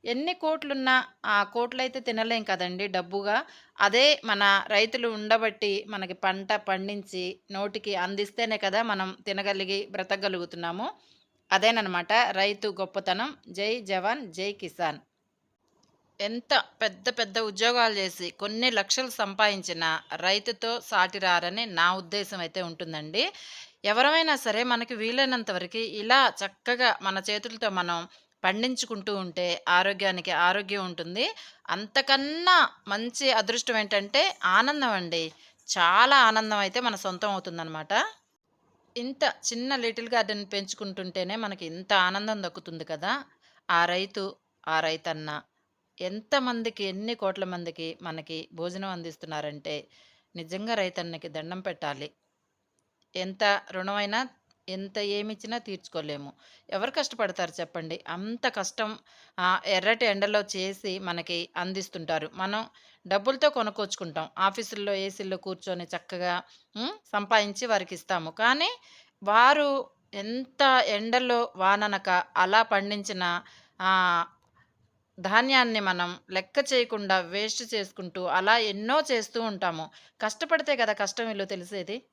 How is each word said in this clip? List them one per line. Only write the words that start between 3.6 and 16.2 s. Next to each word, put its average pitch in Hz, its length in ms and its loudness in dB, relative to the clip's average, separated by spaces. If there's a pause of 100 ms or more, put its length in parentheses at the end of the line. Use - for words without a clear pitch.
అదే 247 460 6
మన 202 420 4
రైతులు 226 400 2
ఉండబట్టి 214 800 0
మనకి 190 260 -6
పంట 190 400 -2
పండించి 190 840 -4 (120)
నోటికి 202 440 -4
అందిస్తేనే 202 600 -2
కదా 202 260 0
మనం 190 420 -2
తినగలిగి 196 640 -2
బ్రతకగలుగుతున్నాము. 185 1000 -4 (600)
అదేనన్నమాట 190 600 2
రైతు 202 540 2
గొప్పతనం. 190 680 -4 (140)
జై 208 320 -4
జవాన్, 196 520 -2
జై 190 180 -6
కిసాన్. 170 480 -6 (1200)